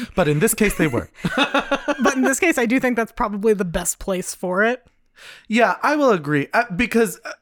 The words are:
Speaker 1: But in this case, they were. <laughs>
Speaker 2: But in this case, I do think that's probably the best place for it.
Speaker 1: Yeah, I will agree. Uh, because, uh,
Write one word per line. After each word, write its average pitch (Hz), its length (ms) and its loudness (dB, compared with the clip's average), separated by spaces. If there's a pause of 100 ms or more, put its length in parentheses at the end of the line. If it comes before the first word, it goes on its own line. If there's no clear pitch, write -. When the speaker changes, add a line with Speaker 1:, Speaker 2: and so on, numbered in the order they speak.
(160)
Speaker 1:
But 175 120 2
in 147 120 2
this 220 160 2
case, 208 240 2
they 165 80 2
were. 120 240 -4 (120)
<laughs> - 120 -4
Speaker 2:
But 277 800 0
in 262 80 0
this 262 160 2
case, 330 180 2
I 240 80 0
do 247 140 2
think 247 160 0
that's 226 160 -2
probably 214 420 -2
the 202 100 -2
best 175 360 -4
place 185 340 -6
for 185 300 -2
it. 247 200 -2 (640)
Speaker 1:
Yeah, 214 360 2
I 285 120 2
will 285 140 4
agree. 147 420 0
Uh, 233 120 2 (120)
because, 226 480 0
uh, - 180 -14